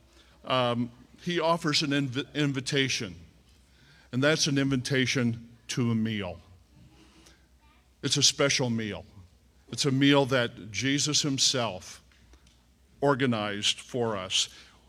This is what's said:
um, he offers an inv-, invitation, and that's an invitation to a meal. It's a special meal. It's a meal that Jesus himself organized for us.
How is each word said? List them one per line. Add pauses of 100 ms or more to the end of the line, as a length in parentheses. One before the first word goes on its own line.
(460)
um, (300)
he
offers
an
inv-, (100)
invitation, (1000)
and
that's
an
invitation (220)
to
a
meal. (1600)
It's
a
special
meal. (680)
It's
a
meal
that
Jesus
himself (1000)
organized
for
us. (400)